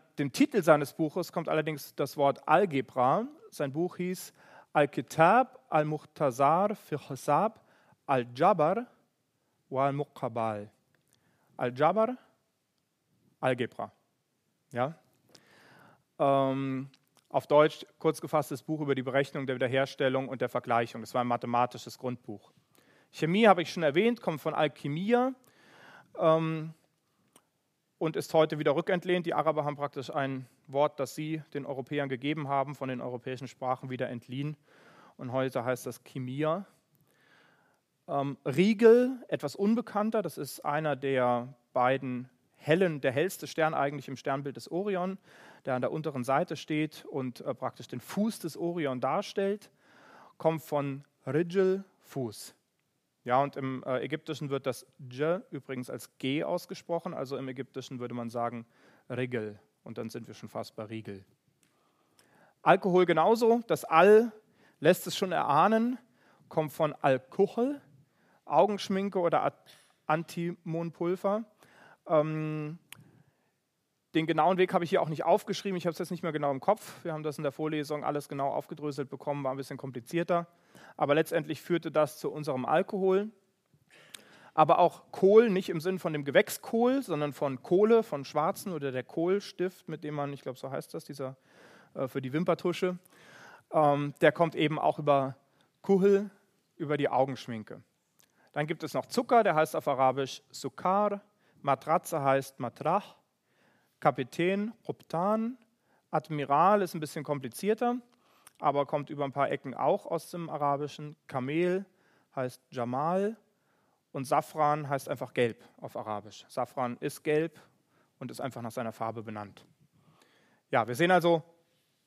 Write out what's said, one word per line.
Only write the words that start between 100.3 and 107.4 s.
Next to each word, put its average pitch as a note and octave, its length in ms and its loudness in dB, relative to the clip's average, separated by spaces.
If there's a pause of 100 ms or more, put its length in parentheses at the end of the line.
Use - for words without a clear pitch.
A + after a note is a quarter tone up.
Sukar, G3 720 -2 (400)
Matratze D3 640 0
heißt C3+ 360 2
Matrach, D3+ 560 -2 (840)
Kapitän, F3 760 0 (100)
Qubtan, A3 760 -2 (500)
Admiral D3+ 720 4
ist F3 140 -4
ein E3 40 -6
bisschen D3+ 240 -8
komplizierter, F#3+ 760 -2 (640)